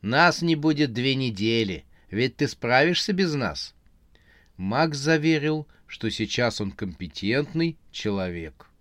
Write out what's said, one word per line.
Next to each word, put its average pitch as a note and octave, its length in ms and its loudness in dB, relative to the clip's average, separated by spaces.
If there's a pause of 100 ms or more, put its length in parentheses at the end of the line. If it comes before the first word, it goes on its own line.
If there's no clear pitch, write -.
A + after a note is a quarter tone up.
«Нас D3+ 400 4
не E3 140 2
будет D3 360 2
две B2 220 0
недели, A2 720 0 (260)
ведь A#2+ 260 -2
ты C#3+ 120 0
справишься D3 640 2
без F3+ 220 0
нас». G#2+ 400 -4 (800)
Макс C#3 400 0
заверил, D3+ 720 2 (200)
что - 240 -4
сейчас A2 500 -2
он G2+ 100 -4
компетентный A#2+ 1040 -4 (140)
человек. F2+ 800 -6 (120)